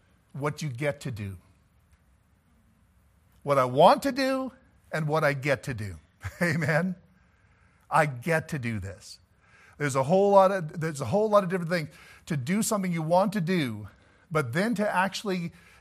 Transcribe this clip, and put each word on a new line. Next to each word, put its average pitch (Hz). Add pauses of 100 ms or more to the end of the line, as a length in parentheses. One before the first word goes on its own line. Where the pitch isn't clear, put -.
(320)
what 147
you 156
get 139
to 160
do. 101 (2000)
What 143
I 131
want 165
to 277
do 262 (400)
and 156
what 156
I 143
get 139
to 139
do. 101 (220)
<laughs> -
Amen? 165 (960)
I 151
get 151
to 160
do 117
this. 95 (600)
There's 143
a 135
whole 190
lot 190
of, 175
there's 156
a 127
whole 202
lot 202
of 175
different 175
things. 170 (380)
To 170
do 160
something 190
you 165
want 175
to 214
do, 139 (420)
but 147
then 202
to 208
actually 185 (300)